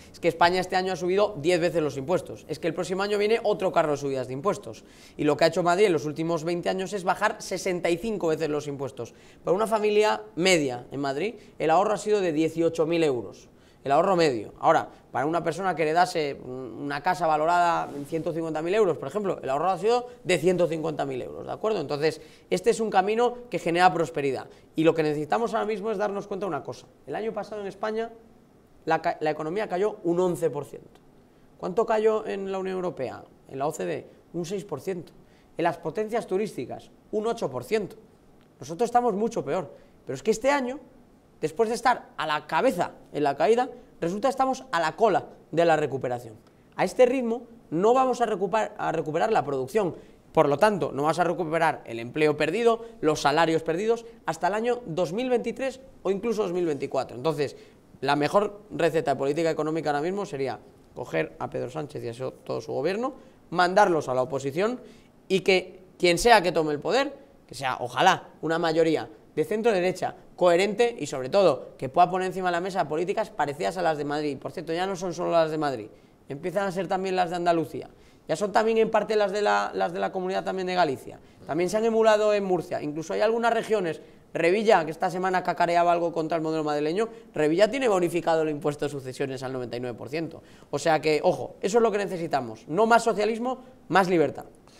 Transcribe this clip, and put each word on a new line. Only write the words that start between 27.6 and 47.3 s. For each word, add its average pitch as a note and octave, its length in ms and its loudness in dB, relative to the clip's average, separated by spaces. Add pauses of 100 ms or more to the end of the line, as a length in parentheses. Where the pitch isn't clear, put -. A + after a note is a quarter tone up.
en G3 80 -8
España A3 420 -6 (760)
la D#3 140 2
ca-, E3 200 -2
la D3+ 100 0
economía D#3+ 360 -4
cayó F#3+ 380 -2
un E3+ 160 2
once E3 300 2
por C#3 160 -8
ciento. - 340 -20 (580)
¿Cuánto F#3 280 0
cayó A3 400 2
en G3 260 -6
la F#3+ 60 -4
Unión F#3+ 180 -4
Europea, C3 480 -6 (240)
en C3+ 100 -12
la C3+ 80 -2
O D#3+ 60 -2
C F#3 140 -6
D E3+ 80 -4
E? B2+ 120 -8 (280)
Un E3+ 100 -4
seis F#3 200 -6
por C3+ 180 -10
ciento. F3+ 300 -8 (440)
En D#3+ 80 -2
las E3+ 140 -2
potencias G#3+ 480 -4
turísticas, D3+ 640 -6 (220)
un G#3+ 140 -2
ocho A3+ 240 -4
por B2 140 -8
ciento. G#3 320 -2 (640)
Nosotros E3 260 -4
estamos A#3+ 280 2
mucho G#3 280 -2
peor. D3 280 -4 (340)
Pero B2+ 100 -8
es C3+ 80 -10
que A3 100 2
este C4 180 0
año, C#4 300 0 (600)
después G#3+ 300 0
de A#3 60 -2
estar - 420 0
a D3+ 80 -4
la D3+ 200 -2
cabeza E3 440 0 (240)
en D3 100 0
la C#3 120 2
caída, A3 340 4 (320)
resulta G3+ 260 0
que B3 40 2
estamos C4 380 0
a E3+ 100 0
la D#3+ 160 0
cola F3+ 320 2 (220)
de E3 140 2
la D#3+ 120 6
recuperación. B2 580 -4 (420)
A D#3 80 2
este G#3+ 220 6
ritmo A#3+ 380 0 (260)